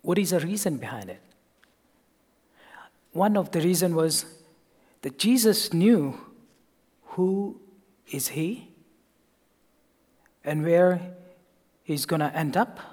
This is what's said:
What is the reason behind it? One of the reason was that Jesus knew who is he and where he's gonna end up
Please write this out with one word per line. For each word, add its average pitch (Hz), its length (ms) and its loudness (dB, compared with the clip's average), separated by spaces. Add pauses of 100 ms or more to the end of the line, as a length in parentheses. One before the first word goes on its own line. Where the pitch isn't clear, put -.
What 175 160 0
is 202 120 0
the 180 100 2
reason 170 380 -4
behind 110 320 -10
it? 90 100 -16 (1900)
One 202 240 2
of 185 160 0
the 170 80 0
reason 175 340 2
was 160 320 0 (760)
that - 180 -10
Jesus 220 540 2
knew 165 440 4 (880)
who 190 520 -2 (500)
is 139 200 -6
he 165 400 -6 (1800)
and 151 180 -2
where 175 380 4 (840)
he's 147 220 -4
gonna 151 280 -2
end 156 220 -4
up 220 240 -2 (140)